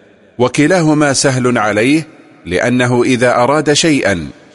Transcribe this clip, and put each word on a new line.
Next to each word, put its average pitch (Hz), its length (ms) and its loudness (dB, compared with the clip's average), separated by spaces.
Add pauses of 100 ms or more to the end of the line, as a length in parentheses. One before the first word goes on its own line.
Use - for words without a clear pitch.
(380)
وكلاهما 151 720 2
سهل 127 460 0
عليه، 113 480 0 (400)
لأنه 123 560 0
إذا 123 320 0
أراد 143 380 0
شيئا 101 560 0 (260)